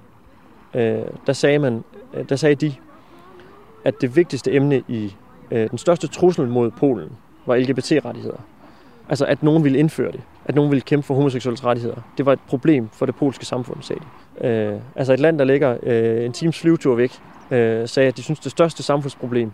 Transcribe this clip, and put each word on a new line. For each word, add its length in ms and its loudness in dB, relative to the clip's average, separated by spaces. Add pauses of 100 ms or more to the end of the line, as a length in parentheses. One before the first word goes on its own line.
(760)
øh, 280 -2 (240)
der 60 0
sagde 260 2
man, 260 0 (300)
øh, 140 -8
der 80 0
sagde 180 4
de, 200 -2 (1080)
at 160 -2
det 160 -2
vigtigste 360 0
emne 360 2
i, 280 -6 (340)
øh, 200 -2
den 80 -8
største 300 0
trussel 400 2
mod 220 0
Polen 420 -2 (340)
var 100 2
L 160 0
G 20 0
B 40 -2
T-rettigheder. 600 -4 (720)
Altså, 160 0
at 180 0
nogen 220 4
ville 140 2
indføre 340 0
det. 80 -12 (240)
At 100 -4
nogen 160 4
ville 100 2
kæmpe 260 -2
for 80 -2
homoseksuelles 500 -2
rettigheder. 320 -2 (220)
Det 80 0
var 60 6
et 160 2
problem 400 2
for 180 -4
det 100 -4
polske 300 -2
samfund, 360 -8
sagde 180 -8
de. 460 -12
Øh, 340 -2 (160)
altså, 160 2
et 80 4
land, 180 4
der 60 4
ligger, 380 2
øh, 420 0
en 80 -6
times 280 -4
flyvetur 340 2
væk, 180 2 (380)
øh, 380 0
sagde, 200 2
at 80 -2
de 60 -12
synes, 180 -6
det 100 -8
største 320 0
samfundsproblem, 720 -2